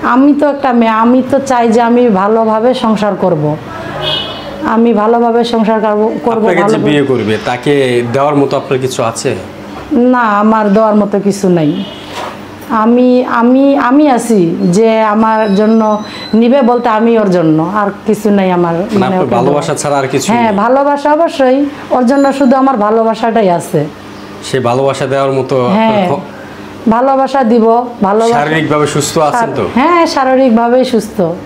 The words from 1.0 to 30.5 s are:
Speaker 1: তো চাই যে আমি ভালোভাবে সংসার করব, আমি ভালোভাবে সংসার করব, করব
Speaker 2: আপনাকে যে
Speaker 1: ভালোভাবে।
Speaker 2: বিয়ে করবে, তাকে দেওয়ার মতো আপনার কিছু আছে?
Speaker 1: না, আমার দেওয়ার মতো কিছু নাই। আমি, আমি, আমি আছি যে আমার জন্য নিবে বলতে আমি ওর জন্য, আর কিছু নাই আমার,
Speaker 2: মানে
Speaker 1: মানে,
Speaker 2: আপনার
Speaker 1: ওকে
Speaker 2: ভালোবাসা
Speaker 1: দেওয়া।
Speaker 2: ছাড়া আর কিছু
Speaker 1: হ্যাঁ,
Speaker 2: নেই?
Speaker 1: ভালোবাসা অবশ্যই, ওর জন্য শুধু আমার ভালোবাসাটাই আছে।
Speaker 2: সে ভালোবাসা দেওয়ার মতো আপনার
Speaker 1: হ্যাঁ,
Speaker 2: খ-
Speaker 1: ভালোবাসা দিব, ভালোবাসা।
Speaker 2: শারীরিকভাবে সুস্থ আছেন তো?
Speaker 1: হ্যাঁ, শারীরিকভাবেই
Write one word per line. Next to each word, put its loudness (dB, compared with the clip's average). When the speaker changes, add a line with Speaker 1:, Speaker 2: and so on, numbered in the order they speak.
Speaker 1:
তো 2
চাই 0
যে 2
আমি 2
ভালোভাবে 0
সংসার 0
করব, 0
আমি 2
ভালোভাবে 2
সংসার 0
করব, 0
করব -2
Speaker 2:
আপনাকে 0
যে 0
Speaker 1:
ভালোভাবে। 0
Speaker 2:
বিয়ে 2
করবে, 0
তাকে 0
দেওয়ার 0
মতো 2
আপনার -2
কিছু -4
আছে? -4
Speaker 1:
না, 2
আমার 2
দেওয়ার 2
মতো 0
কিছু -2
নাই। 0
আমি, 2
আমি, 2
আমি 2
আছি 0
যে 2
আমার 0
জন্য 2
নিবে 4
বলতে 2
আমি 2
ওর 2
জন্য, 2
আর -2
কিছু -2
নাই 2
আমার, 0
Speaker 2:
মানে -4
Speaker 1:
মানে, 2
Speaker 2:
আপনার 0
Speaker 1:
ওকে -2
Speaker 2:
ভালোবাসা 0
Speaker 1:
দেওয়া। -4
Speaker 2:
ছাড়া -2
আর -2
কিছু -2
Speaker 1:
হ্যাঁ, 2
Speaker 2:
নেই? 0
Speaker 1:
ভালোবাসা 0
অবশ্যই, 0
ওর 0
জন্য 2
শুধু 2
আমার 2
ভালোবাসাটাই 0
আছে। -2
Speaker 2:
সে -4
ভালোবাসা -2
দেওয়ার 0
মতো 0
আপনার 0
Speaker 1:
হ্যাঁ, 2
Speaker 2:
খ- -2
Speaker 1:
ভালোবাসা 0
দিব, 2
ভালোবাসা। 2
Speaker 2:
শারীরিকভাবে 0
সুস্থ -2
আছেন 0
তো? -2
Speaker 1:
হ্যাঁ, 4
শারীরিকভাবেই 2